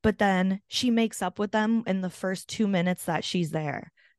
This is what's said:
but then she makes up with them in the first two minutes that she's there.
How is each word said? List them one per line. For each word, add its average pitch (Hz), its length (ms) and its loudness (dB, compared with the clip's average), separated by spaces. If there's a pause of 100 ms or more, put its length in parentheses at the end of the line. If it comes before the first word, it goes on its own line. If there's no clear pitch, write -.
but 214 160 2
then 190 500 2
she - 220 0
makes 226 320 0
up 180 160 -6
with 208 140 -2
them 220 340 2
in 190 140 0
the 185 100 -4
first - 380 -6
two - 180 0
minutes 180 380 0
that 165 200 -2
she's 170 260 0
there. 156 420 -4 (260)